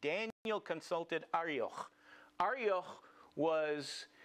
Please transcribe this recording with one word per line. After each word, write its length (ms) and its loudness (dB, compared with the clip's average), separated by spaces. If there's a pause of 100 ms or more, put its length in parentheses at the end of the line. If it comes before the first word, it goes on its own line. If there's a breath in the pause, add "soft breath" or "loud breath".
Daniel 600 -2
consulted 760 -2
Arioch." 560 0 (480 loud breath)
Arioch 640 2 (320 loud breath)
was 720 0 (180 loud breath)